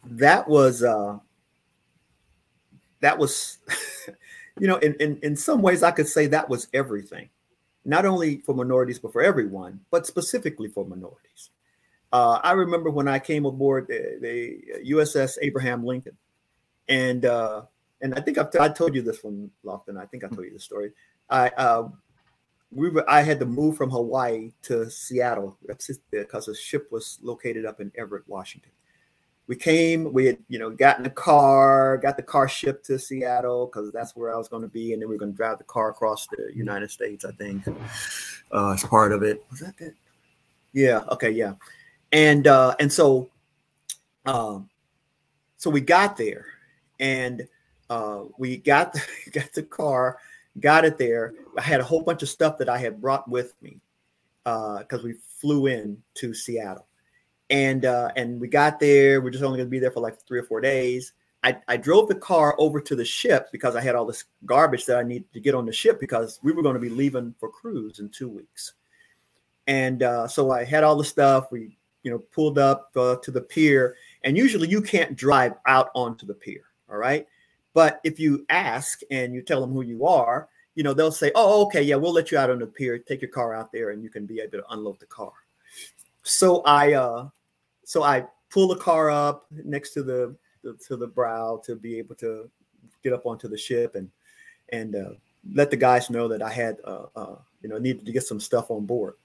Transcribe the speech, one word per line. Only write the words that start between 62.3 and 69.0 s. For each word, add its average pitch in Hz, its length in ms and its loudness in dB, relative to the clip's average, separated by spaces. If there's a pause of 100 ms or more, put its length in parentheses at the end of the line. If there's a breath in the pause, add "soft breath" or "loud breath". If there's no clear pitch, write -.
over 151 220 2
to 147 160 -4
the 120 80 -2
ship 147 480 0
because 120 240 -2
I 117 40 -2
had 127 140 0
all 117 120 0
this - 180 -10 (220)
garbage 131 400 4
that 123 120 2
I 120 60 -2
needed 123 280 -10
to 120 80 -16
get 135 140 2
on 123 120 -2
the 110 60 -8
ship 226 280 2
because 113 420 -4
we 147 100 0
were 165 100 -2
gonna 127 180 0
be 120 80 -6
leaving 123 500 -4
for 113 120 -10
cruise 117 500 -12
in 104 80 -12
two 127 200 -14
weeks. - 440 -18 (960)